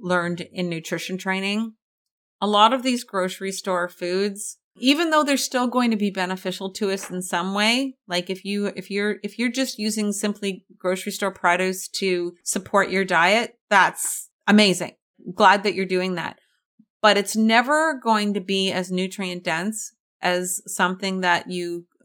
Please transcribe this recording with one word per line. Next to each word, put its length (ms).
learned 400
in 280
nutrition 500
training, 560
a 60
lot 260
of 100
these 220
grocery 480
store 360
foods, 680
even 340
though 120
they're 140
still 300
going 240
to 60
be 140
beneficial 640
to 180
us 200
in 120
some 320
way, 420
like 220
if 140
you, 220
if 140
you're, 320
if 160
you're 120
just 280
using 340
simply 520
grocery 340
store 180
produce 580
to 540
support 480
your 140
diet, 540
that's 600
amazing. 460
Glad 280
that 120
you're 120
doing 280
that. 240
But 180
it's 180
never 640
going 320
to 60
be 320
as 180
nutrient 540
dense 480
as 440
something 540
that 300
you 360